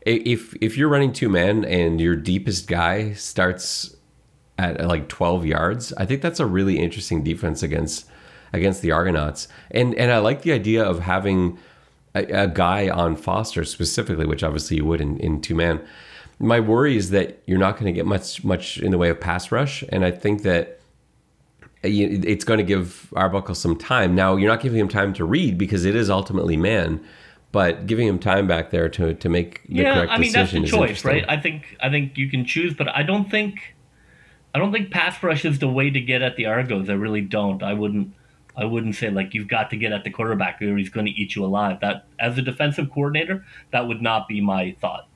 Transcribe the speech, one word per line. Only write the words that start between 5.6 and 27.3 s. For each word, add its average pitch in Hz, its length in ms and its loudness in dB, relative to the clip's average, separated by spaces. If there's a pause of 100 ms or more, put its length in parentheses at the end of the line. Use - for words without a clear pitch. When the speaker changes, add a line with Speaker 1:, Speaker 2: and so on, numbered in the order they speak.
Speaker 1:
I 98 120 -4
think 135 160 -2
that's 170 200 -2
a 135 40 2
really 95 340 2
interesting 82 440 -2
defense 80 400 -2
against, 78 460 -4 (420)
against 92 300 0
the 82 100 0
Argonauts. 78 560 0 (240)
And, 123 240 2
and 123 160 2
I 120 60 4
like 117 240 2
the 165 100 2
idea 110 320 2
of 90 160 0
having 92 580 2 (560)
a, 101 100 0
a 98 240 2
guy 92 420 2
on 85 260 0
Foster 92 480 -2
specifically, 80 640 -2
which 76 180 -2
obviously 76 340 -2
you 76 80 0
would 80 160 0
in, 73 180 -2
in 78 220 -2
two - 140 -4
man. 82 260 2 (580)
My 117 200 4
worry 117 380 4
is 92 140 -2
that - 340 0
you're 92 120 0
not 95 200 2
gonna 98 160 0
get 90 120 -2
much, - 380 -4
much 92 340 -2
in 95 140 -2
the 92 60 2
way 87 120 4
of 82 120 0
pass 90 300 -4
rush, 139 380 -2
and 92 140 0
I 90 80 2
think 104 320 -2
that, 87 380 0 (1040)
uh, 95 40 0
you, 101 380 2
it's 104 180 0
gonna 110 200 2
give 90 520 -2
Arbuckle 95 400 0
some 85 220 0
time. 101 360 2
Now, 95 220 4
you're 98 140 4
not 113 120 2
giving 117 180 0
him 101 80 2
time 98 260 0
to 87 120 -4
read 113 320 2
because 92 280 0
it 101 100 2
is 113 140 2
ultimately 92 480 0
man, 85 460 2 (480)